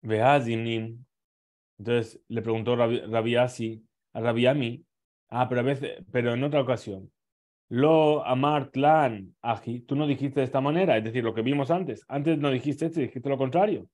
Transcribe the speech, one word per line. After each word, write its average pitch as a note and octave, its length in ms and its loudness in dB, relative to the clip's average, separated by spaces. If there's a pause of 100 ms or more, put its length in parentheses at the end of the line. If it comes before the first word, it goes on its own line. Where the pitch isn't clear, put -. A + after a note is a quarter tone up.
Veazimnim. A#2 1040 0 (720)
Entonces A2+ 520 -2
le A#2 120 -4
preguntó A2+ 340 0
Rabi, A#2+ 260 2
Rabi A2+ 340 -2
Asi A#2 480 -2 (300)
a A2+ 80 -8
Rabi A#2 260 2
Ami, C3 380 0 (440)
"Ah, A#2+ 200 -2
pero B2 120 0
a - 20 0
veces, C3+ 480 -4
pero A#2+ 220 0
en B2 100 -2
otra C#3+ 180 0
ocasión. G#2+ 500 -4 (580)
Lo D3+ 560 4
amar C3+ 460 0
tlan C3+ 680 2
aji, A#2 400 -6
tú C#3 140 -6
no D3+ 120 0
dijiste C#3 320 -2
de C3 60 2
esta C3 160 -2
manera", D3+ 360 2
es A2 60 0
decir, A2+ 200 -4
lo A2+ 100 -2
que A2+ 80 -4
vimos C3+ 300 -2
antes. E3 360 -4
Antes D3 300 0
no C#3+ 120 0
dijiste C3+ 360 -2
esto, E3 140 -4
dijiste C#3 300 -4
lo C#3 80 0
contrario. C3+ 560 0